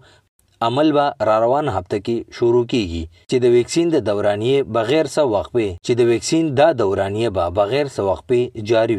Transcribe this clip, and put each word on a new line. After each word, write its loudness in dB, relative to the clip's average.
عمل 2
به 0
را 4
روان 0
هفته -4
کې -6
شروع 2
کیږي، -2
چې 2
د 4
ویکسین 0
د 2
دورانیې 0
بغیر 0
څه 2
وقفې، -2
چې 0
د 4
ویکسین 0
دا 6
دورانیه -2
به 0
بغیر 0
څه -4
وقفې -2
جاري 2